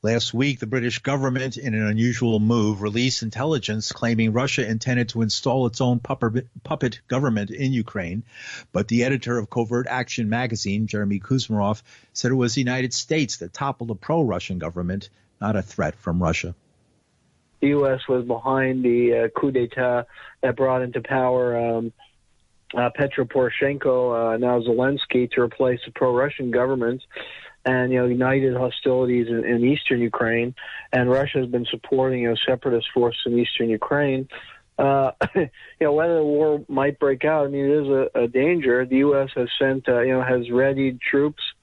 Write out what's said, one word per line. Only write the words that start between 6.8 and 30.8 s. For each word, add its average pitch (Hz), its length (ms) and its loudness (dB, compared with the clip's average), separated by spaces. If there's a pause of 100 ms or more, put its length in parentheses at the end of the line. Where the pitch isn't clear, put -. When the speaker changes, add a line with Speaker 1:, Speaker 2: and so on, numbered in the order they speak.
Speaker 1:
government 117 440 -2
in 135 220 -4
Ukraine. 107 520 -4 (480)
But 104 160 0
the 120 160 2
editor 120 340 -2
of 107 100 -6
Covert 120 380 -2
Action 123 420 -4
magazine, 110 600 -2
Jeremy 101 320 -2
Kuzmarov, 110 600 -2 (300)
said 123 200 -2
it - 20 2
was 120 220 0
the 139 60 0
United 123 300 -2
States 156 440 -2
that - 160 -12
toppled 131 400 -6
a - 20 -2
pro-Russian 101 640 0
government, 87 500 -4 (320)
not 104 140 -2
a 95 80 0
threat - 320 -4
from 87 260 -2
Russia. 85 360 -2 (1040)
Speaker 2:
The 143 80 2
U 143 200 4
S 127 200 0
was 127 180 2
behind 131 580 0
the, 120 300 4
uh, 117 140 2 (120)
coup 139 120 0
d'etat 123 540 -2 (360)
that 123 140 0
brought 127 260 2
into 123 180 -4
power, 127 560 0
um, 117 360 -2 (840)
uh, 120 160 0
Petro 139 320 -2
Poroshenko, 123 1120 0
uh, - 20 -2
now 123 240 2
Zelensky, 123 680 0
to 127 120 2
replace 123 440 0
the 123 60 -16
pro-Russian 131 580 0
government 123 540 0 (640)
and, 127 240 2
you 127 80 2
know, 123 60 4
united 127 500 2
hostilities 123 720 2
in, 117 160 0
in 120 220 2
eastern 139 380 2
Ukraine. 117 520 0 (380)